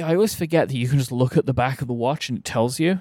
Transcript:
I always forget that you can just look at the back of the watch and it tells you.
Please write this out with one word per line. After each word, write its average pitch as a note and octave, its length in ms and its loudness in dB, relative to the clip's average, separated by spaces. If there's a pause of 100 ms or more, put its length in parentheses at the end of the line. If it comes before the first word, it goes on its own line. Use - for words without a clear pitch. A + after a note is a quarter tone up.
I D#3+ 120 0
always G#3+ 200 2
forget D#3+ 320 2
that C3+ 80 -4
you B2 140 0
can C#3 100 4
just B2+ 140 -2
look B2+ 240 0
at D3 80 4
the C3+ 80 0
back B2 280 -2
of C3 60 -4
the B2 60 -4
watch A#2+ 340 -2
and A#2+ 120 -4
it - 40 -12
tells B2 340 0
you. F3+ 240 0